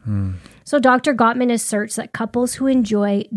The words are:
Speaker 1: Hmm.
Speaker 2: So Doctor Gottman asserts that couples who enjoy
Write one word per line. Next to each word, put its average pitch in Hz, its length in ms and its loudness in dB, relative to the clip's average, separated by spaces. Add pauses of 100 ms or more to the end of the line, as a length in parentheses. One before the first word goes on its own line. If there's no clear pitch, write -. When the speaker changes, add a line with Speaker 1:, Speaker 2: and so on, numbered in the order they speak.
Speaker 1:
Hmm. 98 300 -2 (320)
Speaker 2:
So 294 160 0
Doctor 254 340 4
Gottman 240 380 2
asserts 214 420 -4
that - 180 -8
couples 240 420 -4
who 269 120 -2
enjoy 208 600 2 (100)